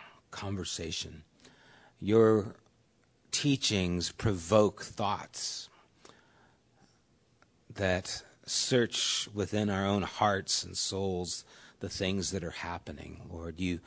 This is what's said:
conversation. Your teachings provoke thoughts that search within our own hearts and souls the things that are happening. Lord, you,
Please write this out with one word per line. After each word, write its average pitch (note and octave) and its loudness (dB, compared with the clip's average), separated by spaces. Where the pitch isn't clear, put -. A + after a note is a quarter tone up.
conversation. E2+ -6
Your A2 6
teachings F#2 0
provoke G2+ 4
thoughts - -6
that F#2+ 0
search - 2
within G#2 0
our G2 0
own G2+ 4
hearts G2 0
and F2+ -10
souls F#2 -4
the G2+ -8
things F#2+ -2
that F2+ -4
are D#2+ -6
happening. D#2+ -10
Lord, E2 -10
you, F2+ 0